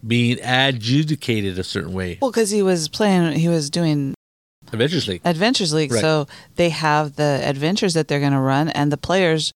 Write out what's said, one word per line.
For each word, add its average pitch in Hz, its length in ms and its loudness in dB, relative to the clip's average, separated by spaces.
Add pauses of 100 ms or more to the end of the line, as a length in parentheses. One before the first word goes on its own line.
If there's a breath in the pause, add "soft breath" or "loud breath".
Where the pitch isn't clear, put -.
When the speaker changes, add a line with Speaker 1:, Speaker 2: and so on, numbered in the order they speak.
Speaker 1:
being 120 360 2
adjudicated 127 1160 0
a 90 60 -4
certain 85 280 -6
way. 92 280 -6
Speaker 2:
Well, 262 100 0
'cause 214 200 0
he 208 120 0
was 175 260 0
playing, 185 500 2
he 165 100 2
was 156 220 0
doing 147 440 -2 (580)
Speaker 1:
Adventures 123 360 0
League. 90 160 -4
Speaker 2:
Adventures 175 480 0
League, 151 200 0
Speaker 1:
Right. 113 80 2
Speaker 2:
so 156 260 2 (300 loud breath)
they 175 120 2
have 151 480 0
the 147 260 2
adventures 156 520 0
that 156 140 0
they're 143 120 0
gonna 139 200 2
run, 135 280 2
and 147 240 0
the 151 40 -2
players 165 600 0